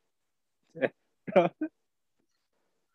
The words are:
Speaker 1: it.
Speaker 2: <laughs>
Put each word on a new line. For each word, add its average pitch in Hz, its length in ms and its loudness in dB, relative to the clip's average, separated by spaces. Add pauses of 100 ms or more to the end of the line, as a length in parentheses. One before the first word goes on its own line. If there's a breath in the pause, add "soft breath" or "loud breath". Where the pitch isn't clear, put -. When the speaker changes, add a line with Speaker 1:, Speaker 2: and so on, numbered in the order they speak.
(760)
Speaker 1:
it. - 800 -2
Speaker 2:
<laughs> 311 120 -6 (1300)